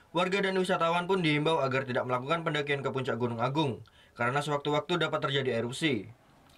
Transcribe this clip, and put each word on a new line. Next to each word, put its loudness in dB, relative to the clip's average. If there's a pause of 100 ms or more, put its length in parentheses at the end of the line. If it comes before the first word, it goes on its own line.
(120)
warga 0
dan 2
wisatawan 2
pun 2
diimbau 2
agar 0
tidak 0
melakukan -2
pendakian -2
ke -2
puncak -2
Gunung -2
Agung, 0 (320)
karena 0
sewaktu-waktu 0
dapat -2
terjadi 0
erupsi. -2 (460)